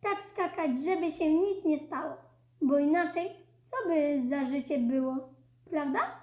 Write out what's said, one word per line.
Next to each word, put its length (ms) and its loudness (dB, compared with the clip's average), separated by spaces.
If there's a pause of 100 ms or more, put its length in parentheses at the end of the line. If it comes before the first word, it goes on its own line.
Tak 300 -2
skakać, 400 -2 (140)
żeby 280 0
się 220 2
nic 300 2
nie 140 2
stało, 340 -8 (500)
bo 160 4
inaczej 520 2 (340)
co 240 -4
by 400 2
za 220 0
życie 280 -2
było, 360 0 (560)
prawda? 300 -2 (220)